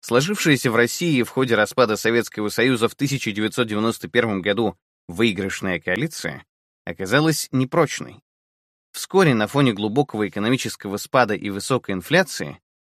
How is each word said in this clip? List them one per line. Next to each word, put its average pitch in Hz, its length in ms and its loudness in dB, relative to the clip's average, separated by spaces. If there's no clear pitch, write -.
Сложившаяся 143 680 2
в 110 40 0
России 127 480 2
в 104 60 -4
ходе 127 260 0
распада 107 400 2
Советского 110 540 0
Союза 120 380 2
в - 80 -4
тысяча 139 360 -2
девятьсот 107 360 -2
девяносто 107 400 -2
первом 110 340 0
году 101 360 0
выигрышная 95 720 -2
коалиция 90 640 -6
оказалась 120 680 0
непрочной. 131 720 -2
Вскоре 180 400 2
на 107 140 2
фоне 135 260 4
глубокого 107 560 0
экономического 104 680 -4
спада 110 380 2
и 98 160 -6
высокой 101 460 -2
инфляции 92 680 -2